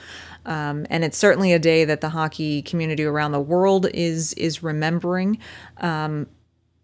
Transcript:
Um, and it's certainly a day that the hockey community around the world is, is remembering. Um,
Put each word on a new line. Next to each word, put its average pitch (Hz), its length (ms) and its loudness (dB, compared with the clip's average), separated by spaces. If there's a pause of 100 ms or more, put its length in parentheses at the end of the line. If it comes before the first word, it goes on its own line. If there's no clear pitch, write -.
(440)
Um, 151 440 -6
and 165 140 -2
it's 156 160 -2
certainly 190 340 6
a 170 60 6
day 160 260 4
that 151 160 0
the 156 100 -4
hockey 156 520 -2
community 160 400 -2
around 151 300 0
the 143 80 0
world 180 520 2
is, 160 420 -2
is 160 280 -4
remembering. 170 760 0 (400)
Um, 156 500 -4 (560)